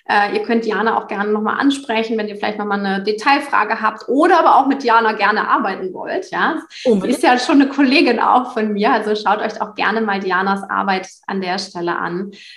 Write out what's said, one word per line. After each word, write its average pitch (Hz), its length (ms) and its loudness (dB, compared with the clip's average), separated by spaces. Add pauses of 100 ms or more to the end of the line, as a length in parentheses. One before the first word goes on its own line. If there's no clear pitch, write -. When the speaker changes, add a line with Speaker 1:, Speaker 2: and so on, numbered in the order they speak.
Speaker 1:
Äh, 208 280 0
ihr - 80 -4
könnt 233 220 -2
Diana 214 320 0
auch 214 100 -4
gerne 208 240 -4
nochmal 214 280 -2
ansprechen, 233 580 -2
wenn 208 100 -4
ihr 202 80 -10
vielleicht 208 240 -4
nochmal 202 260 -2
eine 190 180 -2
Detailfrage 214 800 0
habt - 260 -4
oder 320 320 4
aber 320 180 6
auch 269 100 4
mit - 160 -2
Diana 226 300 4
gerne 202 340 0
arbeiten 190 460 -2
wollt. - 380 -6
Ja, 226 280 -2 (240)
sie 262 80 2
Speaker 2:
Unbedingt. 208 260 2
Speaker 1:
ist - 60 -2
ja 262 160 6
schon 285 220 4
eine 277 80 2
Kollegin 269 500 2
auch - 340 2
von 214 200 -2
mir. 208 200 0
Also 214 220 0
schaut 208 240 0
euch 214 220 -6
auch 202 140 -6
gerne 202 260 -2
mal 202 180 -2
Dianas 196 500 0
Arbeit 196 380 -2 (200)
an 190 140 -4
der 185 180 -4
Stelle 170 380 -6
an. 180 340 -6 (260)